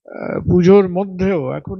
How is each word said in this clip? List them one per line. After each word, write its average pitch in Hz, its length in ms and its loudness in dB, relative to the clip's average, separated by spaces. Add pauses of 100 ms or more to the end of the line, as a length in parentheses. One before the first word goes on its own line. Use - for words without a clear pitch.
আহ, - 320 -8
পুজোর 185 500 4
মধ্যেও 185 520 -4 (100)
এখন 185 280 -10